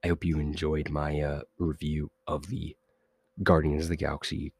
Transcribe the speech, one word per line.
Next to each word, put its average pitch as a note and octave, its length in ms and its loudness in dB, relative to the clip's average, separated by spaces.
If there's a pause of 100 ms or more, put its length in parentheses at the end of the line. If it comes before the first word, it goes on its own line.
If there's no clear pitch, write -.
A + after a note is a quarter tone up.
I F2+ 60 2
hope E2+ 160 2
you D#2+ 140 4
enjoyed D2+ 520 0
my, D2 300 0
uh, C#2+ 220 -2 (160)
review D2+ 520 -2 (160)
of D2 220 -4
the - 280 -6 (640)
Guardians D#2 420 4
of E2 60 -2
the E2+ 60 0
Galaxy D2 640 -4